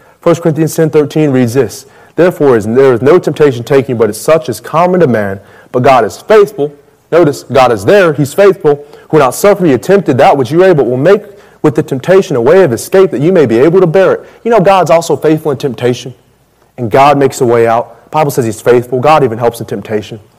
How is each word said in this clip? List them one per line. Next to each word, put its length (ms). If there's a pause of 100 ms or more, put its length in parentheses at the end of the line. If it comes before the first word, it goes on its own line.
(200)
First 220
Corinthians 320
ten 160
thirteen 400
reads 240
this, 320 (300)
"Therefore 420
is, 80
there 280
is 100
no 160
temptation 440
taken 280
you, 80
but 100
it's 80
such 320
as 100
common 420
to 60
man, 340 (300)
but 120
God 220
is 120
faithful." 540 (400)
Notice, 320
God 280
is 140
there, 280
he's 200
faithful, 500 (260)
"who 80
will 20
not 160
suffer 300
you 120
tempted 400
that 200
which 120
you 140
are 20
able, 180
but 60
will 80
make 260 (380)
with 140
the 80
temptation 520
a 60
way 220
of 100
escape 380
that 100
you 100
may 140
be 140
able 200
to 80
bear 260
it." 80 (220)
You 60
know, 100
God's 300
also 260
faithful 360
in 60
temptation, 580 (640)
and 120
God 300
makes 220
a 40
way 220
out. 380
The 40
Bible 220
says 120
he's 160
faithful. 400
God 240
even 140
helps 220
in 80
temptation. 520 (200)